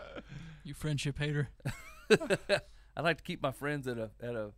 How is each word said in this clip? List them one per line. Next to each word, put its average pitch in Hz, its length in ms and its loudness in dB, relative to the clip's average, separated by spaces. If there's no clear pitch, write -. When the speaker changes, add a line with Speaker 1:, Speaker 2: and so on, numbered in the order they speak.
Speaker 1:
You 143 100 -10
friendship 143 460 0
hater. 147 300 2
Speaker 2:
<laughs> - 100 10
I - 40 -2
like 160 160 4
to - 60 -16
keep 175 180 -4
my 139 100 2
friends 139 360 -2
at 120 100 0
a, 110 120 -2
at 120 140 -2
a 104 220 -2